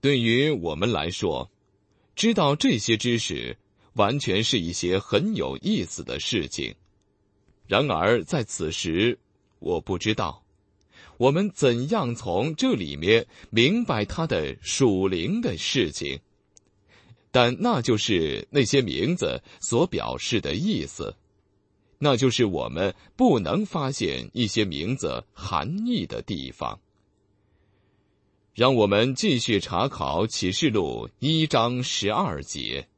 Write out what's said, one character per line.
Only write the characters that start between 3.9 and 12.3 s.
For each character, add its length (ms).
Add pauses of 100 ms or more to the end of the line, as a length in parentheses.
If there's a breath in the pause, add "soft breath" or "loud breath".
完 240
全 260
是 160
一 140
些 240
很 380
有 260
意 220
思 200
的 160
事 280
情。 260 (920)
然 240
而 320
在 200
此 280
时， 480 (400)
我 200
不 200
知 160
道 280 (760 loud breath)
我 120
们 220
怎 380
样 260
从 400